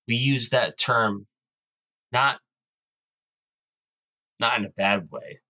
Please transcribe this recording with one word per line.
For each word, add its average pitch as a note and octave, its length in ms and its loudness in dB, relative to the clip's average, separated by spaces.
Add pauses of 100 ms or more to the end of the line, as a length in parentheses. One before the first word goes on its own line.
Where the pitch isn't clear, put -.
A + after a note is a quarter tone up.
we B2 80 0
use C3 340 0
that - 280 0
term G#2+ 480 0 (840)
not, B2+ 280 2 (2000)
not A#2 200 0
in G2+ 60 -4
a - 40 -10
bad G2 420 -2
way. - 280 -16 (100)